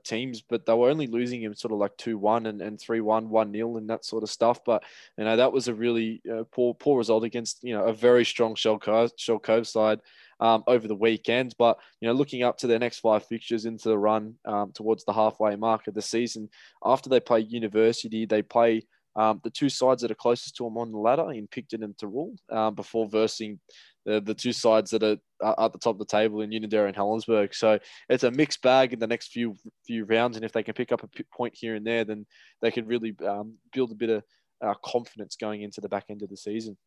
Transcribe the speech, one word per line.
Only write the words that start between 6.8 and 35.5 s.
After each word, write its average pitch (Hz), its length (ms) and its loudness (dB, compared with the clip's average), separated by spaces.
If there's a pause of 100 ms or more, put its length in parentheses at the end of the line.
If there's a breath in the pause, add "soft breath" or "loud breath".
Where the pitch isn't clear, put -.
result 110 260 2
against, 117 400 -6
you 123 100 -6
know, 104 120 0
a 113 80 2
very 120 320 6
strong 113 300 0
Shell 107 240 0
Co-, 113 360 2
Shell 110 240 -2
Cove 113 260 2
side, 107 360 0 (400 soft breath)
um, 113 260 4
over 120 180 4
the 107 100 -4
weekend. 113 640 0
But, 117 220 4 (220 soft breath)
you 113 80 -2
know, 120 40 2
looking 131 300 -2
up 123 140 0
to 127 100 -4
their 117 120 4
next 120 200 -4
five 107 260 2
fixtures 113 400 -6
into 113 220 -8
the 110 100 2
run, 107 460 0
um, 104 300 -4
towards 110 320 -2
the 101 80 -2
halfway 107 420 2
mark 110 320 -2
of 104 60 -6
the 104 80 -8
season, 113 480 -6 (340 soft breath)
after 131 260 0
they 127 120 4
play 117 180 2
University, 110 840 0
they 107 160 2
play, 117 440 2 (300)
um, 107 300 2
the 117 40 -8
two 139 200 -2
sides 127 320 2
that 127 100 -2
are 107 40 -8
closest - 420 -2
to 123 80 -6
'em 113 120 -8
on 117 140 -6
the 110 60 -8
ladder 139 340 0
in 107 160 -10
Picton 110 360 -10
and 104 120 -10
Tarul, 139 400 -8 (140)
um, 110 260 0
before 110 320 -4
versing 107 540 -2 (420 soft breath)
the, 107 160 0
the 104 140 -4
two 123 200 -4
sides 110 360 4
that 110 140 0
are, 107 140 2 (260)
are 107 220 2
at 110 80 0
the - 40 -18
top 117 160 0
of 98 60 -10
the 104 60 -8
table 107 360 0
in 107 80 -6
Unanderra 107 380 0
and 98 100 -6
Helensburgh. 107 560 0
So 107 240 4 (320 loud breath)
it's 127 140 2
a 120 80 4
mixed 147 320 0
bag 127 300 4
in 117 60 -6
the 113 60 -4
next 113 220 -4
few, 117 300 -6 (280)
few 113 200 -6
rounds, 113 320 2
and 110 80 -6
if 107 80 -8
they 110 100 0
can 110 100 -8
pick - 180 -4
up 117 120 -2
a 107 40 -16
p-, - 240 -12
point 120 240 -6
here 113 200 -8
and 107 100 -8
there, 117 180 0
then 107 220 -8 (360 soft breath)
they 117 100 2
could 113 160 -4
really, 113 280 -2 (120)
um, 104 260 -6 (180)
build 127 200 -2
a 110 40 -16
bit 113 140 -2
of, 107 140 0 (420)
uh, 104 80 0 (100)
confidence 113 520 -6
going 107 260 -6